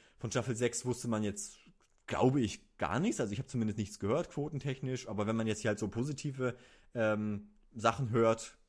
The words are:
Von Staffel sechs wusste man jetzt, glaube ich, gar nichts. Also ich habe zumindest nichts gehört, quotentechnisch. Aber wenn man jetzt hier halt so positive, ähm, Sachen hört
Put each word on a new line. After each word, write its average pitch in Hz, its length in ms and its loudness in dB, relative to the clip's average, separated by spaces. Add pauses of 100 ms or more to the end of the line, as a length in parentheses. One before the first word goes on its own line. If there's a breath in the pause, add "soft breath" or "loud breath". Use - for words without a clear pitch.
(180 soft breath)
Von 110 120 -6
Staffel 123 240 0
sechs 120 300 0
wusste 123 240 -2
man 110 140 2
jetzt, - 340 -4 (500)
glaube 131 340 4
ich, - 360 -4
gar 90 220 0
nichts. 208 220 0
Also 104 120 -2
ich 101 60 -4
habe 135 80 -6
zumindest 110 320 -2
nichts 101 220 -6
gehört, 131 300 0
quotentechnisch. 135 800 -4
Aber 104 200 0
wenn 110 80 2
man 113 100 0
jetzt 107 140 0
hier - 80 0
halt 104 100 2
so 110 80 -2
positive, 131 720 -2 (380 loud breath)
ähm, 107 560 0 (220)
Sachen 113 380 0
hört 113 480 2 (100)